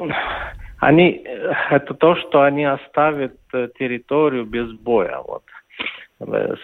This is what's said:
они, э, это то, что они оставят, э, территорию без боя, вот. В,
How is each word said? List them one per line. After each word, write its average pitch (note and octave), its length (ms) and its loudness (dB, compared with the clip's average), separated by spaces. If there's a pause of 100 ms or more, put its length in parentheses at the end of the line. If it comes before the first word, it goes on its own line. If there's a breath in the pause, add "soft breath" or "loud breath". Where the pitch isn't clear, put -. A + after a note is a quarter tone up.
(800 loud breath)
они, C#3 460 4
э, A2+ 280 -6 (180)
это C#3+ 220 0
то, E3 220 4
что - 260 2
они C#3+ 240 2
оставят, C#3+ 720 -2 (180)
э, B2 160 -4 (100)
территорию C3 680 -2
без A#2 260 -6
боя, G2+ 540 -2
вот. - 180 -10 (760 loud breath)
В, G#2 440 -2